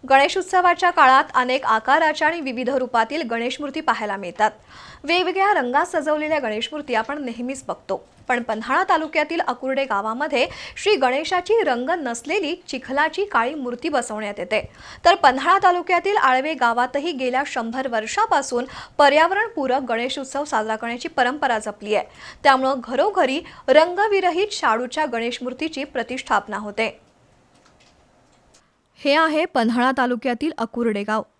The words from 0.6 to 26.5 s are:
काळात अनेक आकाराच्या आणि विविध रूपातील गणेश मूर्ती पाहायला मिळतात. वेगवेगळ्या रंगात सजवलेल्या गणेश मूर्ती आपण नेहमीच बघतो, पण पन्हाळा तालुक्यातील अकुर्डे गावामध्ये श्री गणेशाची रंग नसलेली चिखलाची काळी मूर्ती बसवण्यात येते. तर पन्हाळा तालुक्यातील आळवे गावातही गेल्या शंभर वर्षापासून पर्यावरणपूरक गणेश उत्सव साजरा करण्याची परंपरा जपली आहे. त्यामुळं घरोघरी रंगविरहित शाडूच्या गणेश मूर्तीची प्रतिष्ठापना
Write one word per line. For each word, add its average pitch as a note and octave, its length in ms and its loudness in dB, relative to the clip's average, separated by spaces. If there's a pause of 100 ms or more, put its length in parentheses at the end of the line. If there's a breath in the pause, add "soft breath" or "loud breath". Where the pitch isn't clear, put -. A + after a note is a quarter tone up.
काळात C4+ 340 6 (100)
अनेक B3+ 320 0
आकाराच्या D4+ 600 2
आणि E4 140 0
विविध B3+ 280 -4
रूपातील B3+ 580 0
गणेश A#3 320 -4
मूर्ती D4 220 -8
पाहायला A3 360 -2
मिळतात. G3+ 340 -2 (520 loud breath)
वेगवेगळ्या F#4 500 2
रंगात C#4 320 2
सजवलेल्या D4+ 540 -2
गणेश A3 320 -4
मूर्ती D4 220 -6
आपण C4+ 320 -2
नेहमीच A#3+ 420 -8
बघतो, - 400 -8 (200)
पण A#3+ 160 0
पन्हाळा A#3 460 -2
तालुक्यातील D#4 500 0
अकुर्डे C4+ 460 -2
गावामध्ये A#3+ 600 0 (360 loud breath)
श्री G#4 120 4
गणेशाची D#4 580 0 (100)
रंग B3+ 260 0
नसलेली D#4 680 -2 (120)
चिखलाची D4 580 -2
काळी B3+ 280 0
मूर्ती B3 360 -6
बसवण्यात G#3+ 480 -4
येते. - 320 -2 (360 loud breath)
तर F4 100 8
पन्हाळा C#4+ 480 4
तालुक्यातील F4+ 540 2
आळवे C4 360 2
गावातही B3+ 580 0
गेल्या C4 340 -2
शंभर B3 420 -6
वर्षापासून B3+ 800 0 (320 loud breath)
पर्यावरणपूरक D4+ 920 4
गणेश A#3+ 300 -2
उत्सव C#4 240 -6
साजरा A3 320 -2
करण्याची A#3 320 -8
परंपरा B3+ 520 0
जपली G#3 360 -4
आहे. - 100 0 (380 loud breath)
त्यामुळं C4 400 4
घरोघरी D4+ 580 0 (260 loud breath)
रंगविरहित F4+ 840 2
शाडूच्या B3 540 -2
गणेश A#3 360 -4
मूर्तीची C4+ 420 -6
प्रतिष्ठापना A#3 720 -4